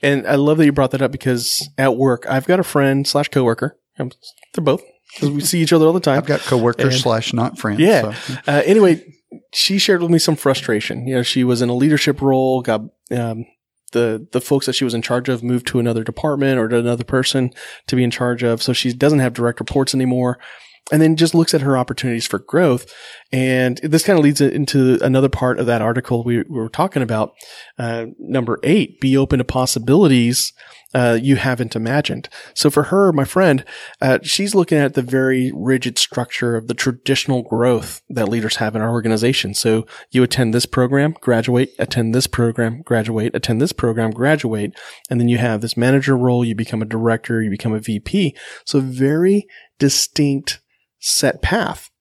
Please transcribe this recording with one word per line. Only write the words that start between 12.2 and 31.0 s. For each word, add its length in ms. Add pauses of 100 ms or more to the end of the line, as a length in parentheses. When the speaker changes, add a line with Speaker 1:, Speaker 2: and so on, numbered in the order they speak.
Speaker 1:
role, 420
got, 200 (280)
um, 360 (460)
the, 400
the 80
folks 260
that 80
she 100
was 100
in 80
charge 260
of 140
moved 260
to 100
another 260
department 540
or 100
to 100
another 260
person 460 (360)
to 100
be 80
in 60
charge 320
of. 200
So 100
she 200
doesn't 280
have 120
direct 280
reports 340
anymore. 440 (540)
And 100
then 140
just 180
looks 200
at 80
her 140
opportunities 500
for 120
growth. 540 (400)
And 500
this 220
kinda 180
leads 180
into 640
another 260
part 300
of 80
that 160
article 400
we, 160
we 60 (160)
were 80
talking 340
about, 320 (420)
uh, 300 (120)
number 440
eight, 380
be 160
open 220
to 60
possibilities, 1080 (420)
uh, 260